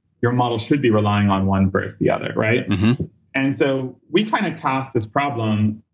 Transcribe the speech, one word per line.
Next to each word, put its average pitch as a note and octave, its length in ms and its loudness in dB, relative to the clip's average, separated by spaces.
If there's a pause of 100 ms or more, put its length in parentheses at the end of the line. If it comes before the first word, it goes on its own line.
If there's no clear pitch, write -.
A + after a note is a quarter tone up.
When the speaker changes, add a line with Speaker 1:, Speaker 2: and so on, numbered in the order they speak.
(220)
Speaker 1:
your A#2+ 100 2
model B2 260 0
should C#3+ 240 0
be B2 80 2
relying G#2 400 2
on F#2+ 180 2
one G2 220 2
versus F#2+ 280 -4
the - 120 0
other, F#2 260 -2
right? A2+ 340 0
Speaker 2:
Mm-hmm. G#2 340 2 (320)
Speaker 1:
And C3+ 200 0
so C3+ 440 -2 (100)
we F#3+ 160 2
kind G#3+ 220 -2
of D#3+ 120 -6
cast C3+ 340 -4
this A2 120 0
problem A2 800 0 (100)